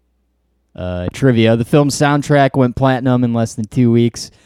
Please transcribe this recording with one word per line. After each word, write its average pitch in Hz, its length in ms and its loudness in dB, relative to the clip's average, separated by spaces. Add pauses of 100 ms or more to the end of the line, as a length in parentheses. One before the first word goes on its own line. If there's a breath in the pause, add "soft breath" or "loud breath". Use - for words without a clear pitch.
(760)
uh, 90 380 -8
trivia. 113 440 2
The 117 80 -2
film's 147 300 0
soundtrack 143 600 0
went 123 200 0
platinum 131 480 0
in 120 100 -2
less 117 200 -4
than 113 120 -8
two 123 260 0
weeks. 117 380 -2 (160 soft breath)